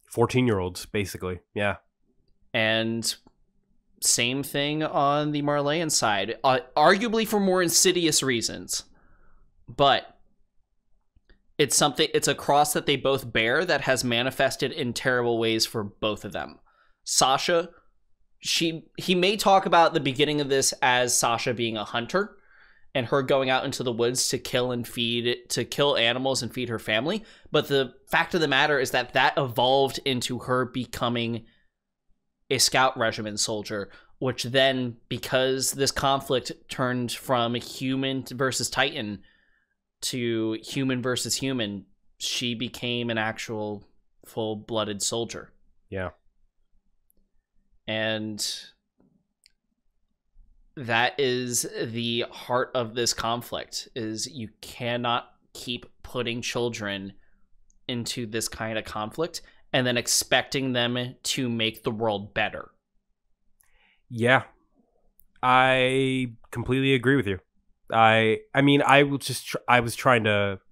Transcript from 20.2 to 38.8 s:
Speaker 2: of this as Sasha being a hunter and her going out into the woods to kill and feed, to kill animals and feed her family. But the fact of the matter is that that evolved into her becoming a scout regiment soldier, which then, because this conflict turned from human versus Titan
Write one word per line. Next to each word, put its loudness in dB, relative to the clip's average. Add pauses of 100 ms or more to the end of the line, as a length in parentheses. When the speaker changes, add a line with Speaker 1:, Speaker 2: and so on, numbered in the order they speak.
Speaker 2:
of -2
this 2
as 2
Sasha 0
being -2
a -6
hunter -4 (560)
and -2
her 2
going 2
out 2
into -6
the -2
woods 0
to -2
kill -2
and -6
feed, -4
to -4
kill 0
animals 0
and -8
feed -6
her -4
family. -2 (280)
But 0
the 0 (140)
fact 0
of 2
the 2
matter 2
is -2
that -2
that 4
evolved 2
into -2
her 0
becoming -4 (1040)
a 0
scout 2
regiment -4
soldier, -6 (300)
which -4
then, 2 (120)
because 0
this 0
conflict 0 (180)
turned -2
from -2
human -4
versus -2
Titan -4 (800)